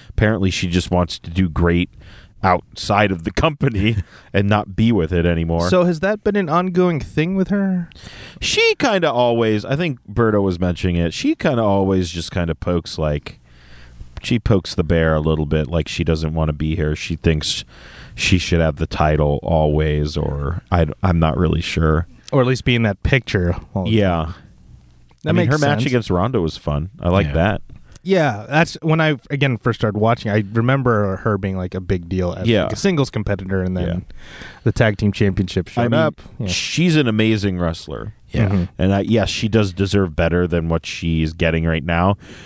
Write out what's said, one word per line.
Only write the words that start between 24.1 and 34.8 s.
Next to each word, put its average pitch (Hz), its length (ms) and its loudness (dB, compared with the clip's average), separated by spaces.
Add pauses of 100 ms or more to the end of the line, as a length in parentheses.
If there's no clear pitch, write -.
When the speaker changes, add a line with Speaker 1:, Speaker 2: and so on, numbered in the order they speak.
Speaker 2:
That 156 80 -2
Speaker 1:
I - 20 2
mean, 175 160 4
Speaker 2:
makes 151 120 2
Speaker 1:
her 143 60 4
match 143 120 2
Speaker 2:
sense. 131 80 0
Speaker 1:
against 123 220 0
Ronda 104 300 2
was 80 180 -2
fun. 78 320 -4 (120)
I 87 80 0
like 92 180 4
Speaker 3:
Yeah. 71 60 -6
Speaker 1:
that. 87 280 0 (400)
Speaker 2:
Yeah, 147 460 0
that's 156 340 0
when 160 200 2
I, 156 160 2 (120)
again, 135 280 0
first 117 240 -2
started 104 180 0
watching. 113 320 0
I 104 220 2
remember 117 640 0
her 107 200 -2
being, 95 200 -4
like, 92 180 -6
a 95 60 -4
big 90 260 -4
deal 90 260 -2
as, 110 140 -4
Speaker 1:
Yeah. 107 160 4
Speaker 2:
like, - 100 -4
a - 40 -8
singles 160 320 0
competitor, 98 520 -4
and 92 140 -2
then 87 120 -2
Speaker 1:
Yeah. 87 120 -4 (640)
Speaker 2:
the 117 80 2
tag 107 260 2